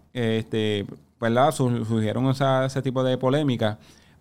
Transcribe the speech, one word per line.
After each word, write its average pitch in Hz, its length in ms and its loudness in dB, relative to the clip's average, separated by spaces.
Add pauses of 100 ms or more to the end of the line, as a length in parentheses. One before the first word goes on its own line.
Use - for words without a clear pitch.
(140)
este, 110 720 0 (340)
¿verdad? 117 320 4
Su-, 120 320 0
surgieron 110 460 0
esa, 131 340 0
ese 135 160 -4
tipo 127 240 -2
de 127 140 0
polémica. 127 600 0 (420)